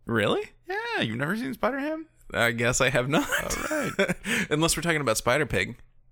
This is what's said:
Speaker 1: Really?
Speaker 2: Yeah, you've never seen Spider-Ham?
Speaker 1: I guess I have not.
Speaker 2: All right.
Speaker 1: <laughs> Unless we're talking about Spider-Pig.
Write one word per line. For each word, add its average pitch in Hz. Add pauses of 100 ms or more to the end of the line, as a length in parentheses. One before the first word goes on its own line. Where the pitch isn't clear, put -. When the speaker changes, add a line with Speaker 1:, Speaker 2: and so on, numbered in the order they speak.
Speaker 1:
Really? 254 (180)
Speaker 2:
Yeah, 427
you've 110
never 151
seen 254
Spider-Ham? 277 (260)
Speaker 1:
I 117
guess 117
I 131
have 131
not. 202 (140)
Speaker 2:
All -
right. 196 (100)
Speaker 1:
<laughs> 214
Unless 156
we're 160
talking 160
about 117
Spider-Pig. 120 (340)